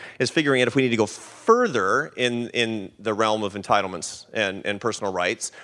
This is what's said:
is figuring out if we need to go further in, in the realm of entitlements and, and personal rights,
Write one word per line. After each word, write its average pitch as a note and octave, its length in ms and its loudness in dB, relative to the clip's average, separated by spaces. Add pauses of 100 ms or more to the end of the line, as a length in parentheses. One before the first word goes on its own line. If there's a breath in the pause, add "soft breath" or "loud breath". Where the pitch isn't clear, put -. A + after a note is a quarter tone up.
(200 loud breath)
is B2+ 100 0
figuring C#3+ 320 2
out B2 60 4
if A#2 80 0
we C3+ 80 4
need B2+ 60 2
to A#2 60 0
go G#2+ 120 4
further C#3+ 1080 0
in, A#2+ 340 0
in A2 500 -2
the G#2+ 160 -2
realm A2 260 2
of G2+ 140 -4
entitlements F#2+ 760 -2
and, G2 320 -2
and G2+ 160 -4
personal G#2 320 -4
rights, F#2 400 -2 (120)